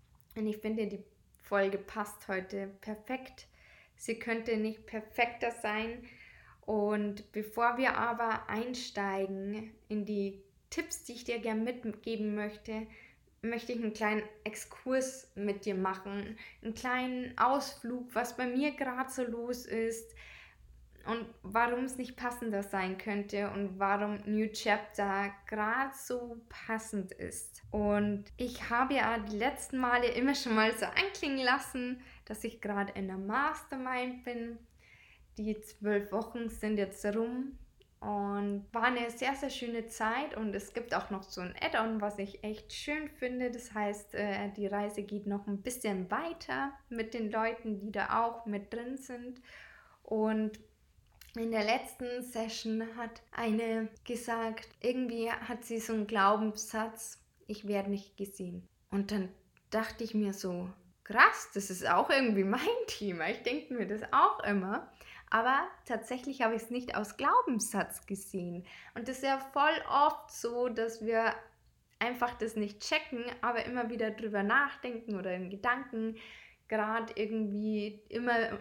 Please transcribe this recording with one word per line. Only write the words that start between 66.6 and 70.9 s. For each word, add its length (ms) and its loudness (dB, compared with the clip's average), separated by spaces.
es 80 -12
nicht 260 -4
aus 220 -4
Glaubenssatz 880 2
gesehen. 600 -6
Und 160 -6
das 80 -4
ist 80 -4
ja 120 4
voll 380 4
oft 420 4
so, 380 0
dass 340 -2